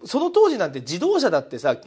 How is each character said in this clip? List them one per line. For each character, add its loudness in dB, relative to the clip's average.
そ -4
の 0
当 4
時 -2
な 0
ん -8
て -8
自 -6
動 2
車 2
だ 2
っ -2
て -10
さ、 0